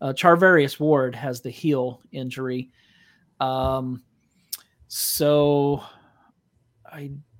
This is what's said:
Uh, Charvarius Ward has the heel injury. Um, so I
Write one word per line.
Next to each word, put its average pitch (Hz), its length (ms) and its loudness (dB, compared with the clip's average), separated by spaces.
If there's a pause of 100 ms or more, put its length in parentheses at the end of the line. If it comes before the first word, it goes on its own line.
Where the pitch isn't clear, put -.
Uh, 135 100 -4
Charvarius 170 640 4
Ward 139 380 0
has 123 240 -8
the 135 100 -12
heel 127 520 -4 (100)
injury. 127 580 -8 (680)
Um, 131 640 -4 (840)
so 147 920 0 (1040)
I 143 260 -16 (280)